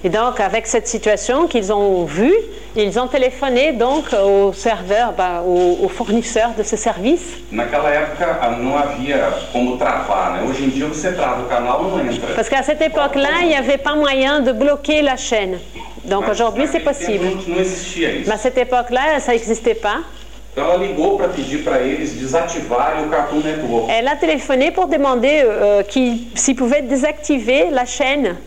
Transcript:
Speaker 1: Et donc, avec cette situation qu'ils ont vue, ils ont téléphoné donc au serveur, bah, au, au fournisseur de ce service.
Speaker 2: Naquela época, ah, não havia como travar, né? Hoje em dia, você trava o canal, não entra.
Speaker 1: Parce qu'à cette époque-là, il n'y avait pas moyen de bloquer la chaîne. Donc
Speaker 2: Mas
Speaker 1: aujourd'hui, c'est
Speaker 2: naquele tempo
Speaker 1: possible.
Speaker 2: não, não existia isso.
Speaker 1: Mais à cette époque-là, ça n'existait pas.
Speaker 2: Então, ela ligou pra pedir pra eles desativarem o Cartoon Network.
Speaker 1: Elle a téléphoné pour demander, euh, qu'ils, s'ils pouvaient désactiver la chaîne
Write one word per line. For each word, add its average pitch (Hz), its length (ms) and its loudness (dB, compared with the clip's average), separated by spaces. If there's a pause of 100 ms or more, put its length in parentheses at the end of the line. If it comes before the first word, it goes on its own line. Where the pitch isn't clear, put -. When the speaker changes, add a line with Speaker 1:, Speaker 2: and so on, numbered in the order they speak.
Speaker 1:
Et 185 60 2
donc, 233 300 0
avec 214 260 0
cette 226 220 0
situation 233 600 2
qu'ils 208 240 0
ont 196 340 2
vue, 190 280 2 (420)
ils 208 240 0
ont 254 80 -2
téléphoné 262 640 2
donc 262 400 2
au 196 400 4
serveur, 208 640 0
bah, 175 300 -2
au, 175 380 4
au 190 60 2
fournisseur 233 680 0
de 214 60 -2
ce 214 120 -2
service. 226 460 0 (300)
Speaker 2:
Naquela 139 420 0
época, 156 480 -2
ah, 117 180 0
não 131 160 -2
havia 135 540 0 (220)
como 123 260 0
travar, - 560 0
né? 117 160 -4
Hoje 135 160 -4
em 131 40 4
dia, 139 180 -2
você 175 240 -4
trava 127 320 -2
o - 20 -6
canal, 120 380 0
não 185 160 -2
entra. 120 360 -4
Speaker 1:
Parce 226 140 -2
qu'à 269 140 0
cette 302 180 0
époque-là, 294 600 0
il 349 80 2
n'y 302 60 4
avait 269 240 0
pas 285 160 0
moyen 277 440 2
de 262 120 2
bloquer 294 520 2
la 262 140 2
chaîne. 190 420 -2 (460)
Donc 196 220 0
Speaker 2:
Mas 220 120 0
Speaker 1:
aujourd'hui, 233 280 0
c'est - 160 -2
Speaker 2:
naquele 285 100 0 (240)
tempo - 20 0
Speaker 1:
possible. 175 60 0 (220)
Speaker 2:
não, 175 80 -2
não 185 60 0
existia - 520 -2
isso. - 160 -4
Speaker 1:
Mais 214 60 0
à - 20 -8
cette 254 200 -2
époque-là, 254 640 0
ça - 140 -2
n'existait 226 420 0
pas. 220 240 -2 (540)
Speaker 2:
Então, - 200 -4
ela 180 40 4
ligou 190 400 0
pra 175 100 0
pedir 139 360 -4
pra 131 180 2
eles 139 320 -2
desativarem 147 920 -2
o 151 40 -4
Cartoon 147 320 0
Network. 131 500 -2
Speaker 1:
Elle 226 160 2
a 294 80 0
téléphoné 294 560 0
pour 359 160 0
demander, 277 560 2
euh, 208 400 4
qu'ils, 240 520 0
s'ils - 200 2
pouvaient 269 280 2
désactiver 269 880 0
la 247 140 0
chaîne 262 500 0 (120)